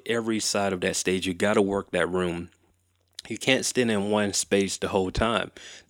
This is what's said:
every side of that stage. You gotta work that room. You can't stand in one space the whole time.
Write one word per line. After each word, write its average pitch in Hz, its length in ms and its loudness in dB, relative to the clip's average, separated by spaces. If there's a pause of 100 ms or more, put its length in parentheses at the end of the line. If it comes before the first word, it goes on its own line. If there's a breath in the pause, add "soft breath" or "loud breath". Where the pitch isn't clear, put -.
every 113 320 -2
side 101 340 0
of 92 100 -2
that 95 120 0
stage. 92 320 0
You 92 80 -2
gotta 104 280 2
work 98 280 -2
that 85 180 0
room. 87 420 -2 (800)
You 110 100 -6
can't 131 260 2
stand 123 240 2
in 104 220 2
one 104 220 2
space 98 440 0
the 92 120 -4
whole 92 240 0
time. 110 400 0 (380 loud breath)